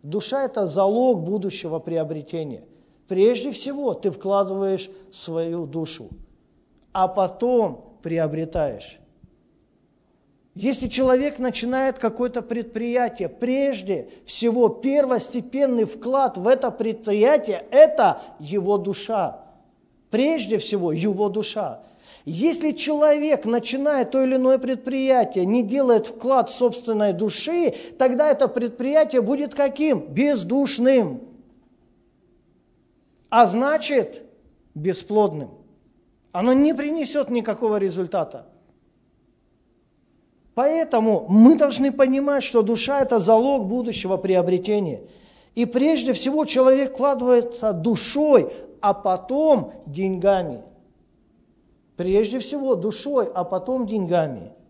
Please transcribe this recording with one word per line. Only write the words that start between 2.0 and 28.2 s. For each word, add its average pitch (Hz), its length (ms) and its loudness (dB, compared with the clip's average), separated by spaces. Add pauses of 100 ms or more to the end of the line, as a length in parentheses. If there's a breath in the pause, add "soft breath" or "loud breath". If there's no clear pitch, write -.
Прежде 226 440 2
всего, 269 420 -6
ты 196 180 -4
вкладываешь 190 800 -2 (220 loud breath)
свою 165 540 -8
душу, 147 440 -10 (840)
а 185 160 0
потом 190 960 -2
приобретаешь. 160 1000 -4 (1600)
Если 240 320 -4
человек 262 520 0
начинает 254 580 -2
какое-то 240 460 -4
предприятие, 233 840 -4
прежде 247 840 -2 (160 loud breath)
всего 233 440 2
первостепенный 254 1160 0
вклад 254 520 -2
в 185 100 -2
это 254 220 2
предприятие — 214 1000 0
это 269 500 6 (180 loud breath)
его 190 380 -2
душа. 190 640 -4 (680)
Прежде 233 480 0
всего 185 320 -2
его 190 360 -2
душа. 190 540 -6 (440 loud breath)
Если 302 460 -2
человек 294 720 0
начинает 254 680 -2
то 262 120 2
или 262 120 0
иное 254 220 4
предприятие, 262 880 0
не 226 160 2
делает 233 460 2
вклад 254 440 0
собственной 226 600 -2
души, 247 640 -2 (240 loud breath)
тогда 262 320 2